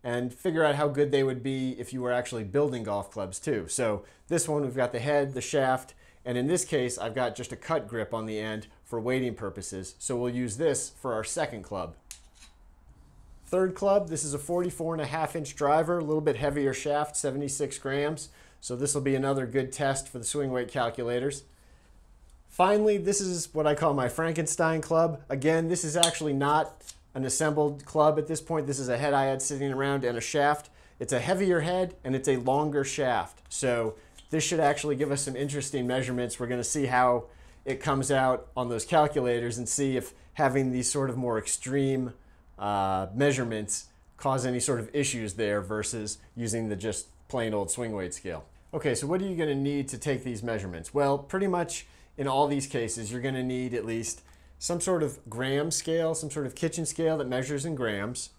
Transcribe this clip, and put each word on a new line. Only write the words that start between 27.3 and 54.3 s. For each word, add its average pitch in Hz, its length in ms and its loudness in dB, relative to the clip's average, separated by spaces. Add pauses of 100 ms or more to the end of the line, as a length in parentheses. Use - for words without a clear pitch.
club 151 320 6
at 151 80 0
this 156 160 -4
point. 151 240 -2
This 139 120 -2
is 127 120 -2
a 117 80 2
head 143 160 2
I 139 100 6
had 135 160 0
sitting 139 320 -2
around 139 320 0
and 120 140 0
a - 20 -2
shaft. 147 480 2 (300)
It's 127 160 -2
a - 40 4
heavier 185 420 2
head 180 440 0
and 131 100 0
it's 131 140 0
a 135 80 4
longer 139 480 2
shaft. 127 640 -2
So 117 460 0 (340)
this 156 160 0
should 170 160 0
actually 147 340 2
give 139 160 0
us 139 120 0
some - 120 -4
interesting 135 540 -2
measurements. 123 500 -2
We're 123 80 -2
gonna 123 160 -2
see 139 240 0
how 123 380 4 (400)
it 135 160 -4
comes 139 320 2
out 131 440 4
on 127 120 0
those 117 160 -2
calculators 123 760 2
and 120 100 -4
see 135 280 0
if - 160 -4 (220)
having 135 360 2
these 127 180 0
sort 135 220 0
of 117 60 -4
more 123 200 0
extreme, 131 760 0 (460)
uh, 98 560 0
measurements 120 720 0 (320)
cause 131 260 0
any 123 160 0
sort 120 200 0
of 110 120 -10
issues 117 420 -2
there 104 280 0
versus 107 560 -6 (180)
using 113 320 -2
the 104 80 -2
just 101 320 -4 (180)
plain 113 280 -2
old 101 160 0
swing 120 220 -4
weight 92 200 -4
scale. 82 320 -8 (280)
Okay, 147 220 0
so 135 140 -4
what 180 120 2
are 196 60 -2
you 185 80 -2
gonna 156 180 0
need 139 360 0
to 123 100 -8
take 135 240 -2
these 117 220 -6
measurements? 98 500 -6
Well, 139 240 4
pretty 190 300 -2
much 175 380 -2 (300)
in 139 120 -2
all 139 180 4
these 139 220 0
cases, 113 420 -2
you're 123 100 -4
gonna 131 220 -2
need 127 320 -2
at 110 100 -2
least 117 380 -4 (380)